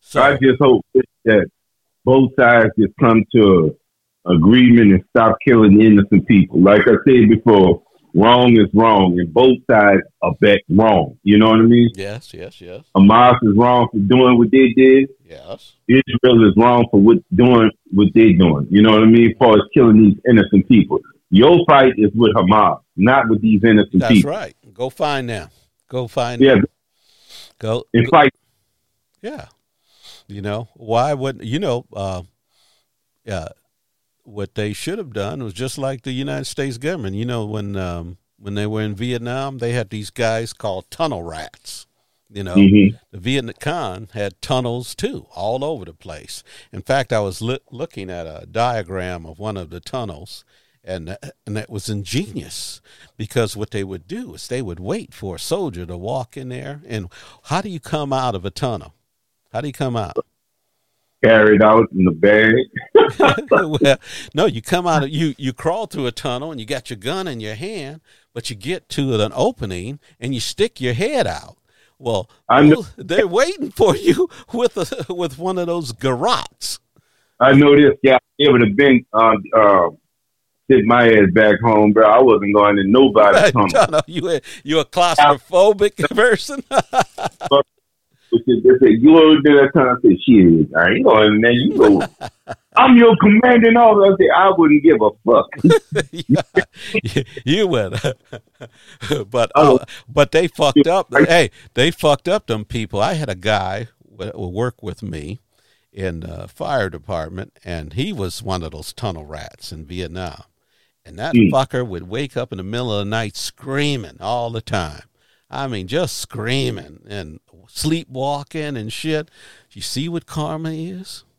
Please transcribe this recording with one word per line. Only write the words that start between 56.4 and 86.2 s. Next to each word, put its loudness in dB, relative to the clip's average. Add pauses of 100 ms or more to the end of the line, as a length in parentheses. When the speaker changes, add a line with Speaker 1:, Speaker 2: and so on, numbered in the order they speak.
Speaker 1:
there. -16
And -12 (360)
how -6
do -14
you -14
come -8
out -6
of -12
a -8
tunnel? -10 (580)
How -8
do -12
you -12
come -8
out? -10 (1080)
Speaker 2:
Carried 4
out 4
in 0
the 2
bag. 2 (400)
<laughs> 0
Speaker 1:
<laughs> -
Well, 0 (360)
no, -2
you -6
come -6
out -2
of, -10
you, -4
you -8
crawl -8
through -10
a -6
tunnel -10
and -16
you -14
got -12
your -14
gun -10
in -12
your -12
hand, -16 (320)
but -14
you -14
get -12
to -4
an -4
opening -8 (180)
and -10
you -8
stick -8
your -6
head -4
out. -14 (400)
Well, -6 (200)
Speaker 2:
I 4
know. 4 (120)
Speaker 1:
they're -4
waiting -4
for 0
you -4 (120)
<laughs> -20
with -4
a, -10
with -10
one -8
of -6
those -8
garrots. -8 (580)
Speaker 2:
I 4
know 6
this 4 (120)
guy. 4 (200)
It 2
would 4
have 0
been, 2
uh, 2 (220)
uh, 4 (800)
sit 4
my 2
ass 4
back 2
home, 2
bro. 4
I 6
wasn't 2
going 2
to -2
nobody's 4
Speaker 1:
<laughs> -
Speaker 2:
tunnel. 0
Speaker 1:
No, 2
no, -2
you -8
a, -4 (240)
you -2
a -4
claustrophobic 0 (140)
<laughs> -6
person? -2